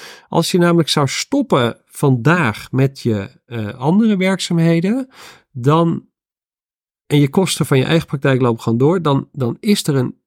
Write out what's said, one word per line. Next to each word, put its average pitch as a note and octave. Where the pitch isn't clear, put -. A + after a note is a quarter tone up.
Als -
je F#3+
namelijk E3+
zou D3
stoppen D#3
vandaag C3+
met C3+
je, G#2+
eh, A2
andere F#3+
werkzaamheden, F3+
dan, D#3
en D3
je C#3+
kosten F3
van C#3
je C3
eigen D#3+
praktijk C3+
lopen A#2
gewoon A#2
door, D#3+
dan, C#3+
dan B2+
is G#3
er D3
een B2